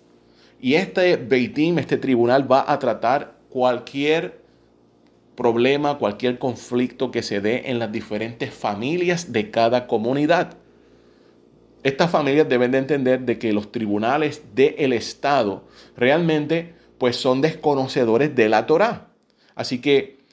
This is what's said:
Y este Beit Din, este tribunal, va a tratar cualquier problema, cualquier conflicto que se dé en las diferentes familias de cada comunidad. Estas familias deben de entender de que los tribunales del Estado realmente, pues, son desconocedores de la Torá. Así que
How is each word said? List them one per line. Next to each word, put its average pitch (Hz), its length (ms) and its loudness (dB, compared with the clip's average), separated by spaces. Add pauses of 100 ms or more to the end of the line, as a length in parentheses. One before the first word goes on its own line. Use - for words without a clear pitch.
(600)
Y 131 140 0
este 185 440 2
Beit 123 360 0
Din, 160 240 0
este 131 200 -2
tribunal, 127 540 2
va 135 160 4
a 143 120 0
tratar 117 540 -2 (160)
cualquier 139 920 -2 (920)
problema, 135 640 2
cualquier 123 400 -2
conflicto 123 720 -4
que 117 100 -4
se 104 180 -4
dé 107 300 -2
en 123 80 -2
las 113 140 -4
diferentes 113 600 -8
familias 165 800 -4
de 107 200 -2
cada 120 340 2
comunidad. 135 720 0 (1300)
Estas 139 260 0
familias 147 400 2
deben 123 220 2
de 131 80 2
entender 131 400 0
de 120 180 -2
que 110 160 -2
los 104 180 -4
tribunales 117 680 -2 (140)
del 135 380 2
Estado 113 720 -2 (300)
realmente, 156 800 0 (240)
pues, 120 180 0
son 131 260 0
desconocedores 135 920 0
de 113 160 4
la 110 160 2
Torá. 185 440 0 (440)
Así 123 280 -6
que 143 360 2 (160)